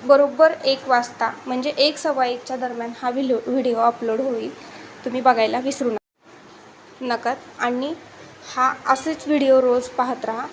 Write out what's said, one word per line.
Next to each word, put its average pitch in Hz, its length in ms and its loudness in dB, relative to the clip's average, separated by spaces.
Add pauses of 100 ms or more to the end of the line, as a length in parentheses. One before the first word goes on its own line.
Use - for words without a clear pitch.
बरोबर 285 480 6 (120)
एक 269 240 0
वाजता 240 440 0 (140)
म्हणजे 254 240 -2
एक, 294 280 2
सव्वा 277 280 0
एकच्या 247 300 -6
दरम्यान 233 340 -6 (120)
हा 247 80 -2
व्हिडिओ, 254 260 0 (100)
व्हिडिओ 247 300 0
अपलोड 233 440 0
होईल, 247 300 -4 (540)
तुम्ही 247 160 -4
बघायला 233 380 2
विसरू 262 320 -2
न-, 220 60 -4 (1040)
नका. 240 340 -4 (240)
आणि 247 360 -2 (640)
हा 254 180 0 (120)
असेच 302 400 -2
व्हिडिओ 269 340 6
रोज 247 280 2
पाहत 247 360 -2
राहा 247 280 -6